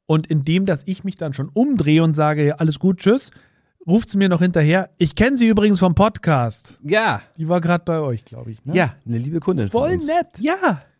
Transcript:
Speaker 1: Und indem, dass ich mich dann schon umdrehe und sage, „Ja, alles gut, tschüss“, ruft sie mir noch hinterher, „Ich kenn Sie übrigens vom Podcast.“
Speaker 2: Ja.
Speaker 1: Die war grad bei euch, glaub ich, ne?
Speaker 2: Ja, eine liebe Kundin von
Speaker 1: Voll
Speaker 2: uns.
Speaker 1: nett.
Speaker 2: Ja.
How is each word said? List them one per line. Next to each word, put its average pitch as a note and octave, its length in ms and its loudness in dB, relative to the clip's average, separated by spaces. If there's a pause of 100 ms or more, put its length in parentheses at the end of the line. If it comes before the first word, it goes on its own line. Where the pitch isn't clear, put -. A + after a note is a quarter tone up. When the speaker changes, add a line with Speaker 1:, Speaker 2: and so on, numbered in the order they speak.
Speaker 1:
Und D#3 220 0
indem, D#3 380 0
dass C#3 200 -2
ich F#3+ 200 -8
mich F#3+ 100 -8
dann D#3 160 -8
schon C3+ 220 -8
umdrehe F3 500 2
und D#3+ 140 2
sage, D3+ 300 0
„Ja, C#3+ 80 0
alles D#3 240 -2
gut, F#3 180 0
tschüss“, A#3 340 0 (560)
ruft G#3+ 220 2
sie G3+ 80 -4
mir G3 120 2
noch F3 120 2
hinterher, F3 560 2
„Ich D#3+ 160 0
kenn C4 240 0
Sie A#3 100 4
übrigens G#3 300 2
vom F3 160 2
Podcast.“ D3 920 0
Speaker 2:
Ja. F3+ 380 0 (160)
Speaker 1:
Die D#3+ 100 -6
war F3 140 0
grad E3+ 240 0
bei E3 140 -2
euch, B2+ 260 -6
glaub A#2 220 -18
ich, A2 180 -16
ne? D3 100 -2
Speaker 2:
Ja, E3 200 0 (120)
eine A#2 120 -2
liebe D3+ 200 -6
Kundin D3+ 280 -2
von A3+ 160 -2
Speaker 1:
Voll E4 100 0
Speaker 2:
uns. E4 140 -4
Speaker 1:
nett. E4 200 -2 (120)
Speaker 2:
Ja. D4+ 420 -2 (180)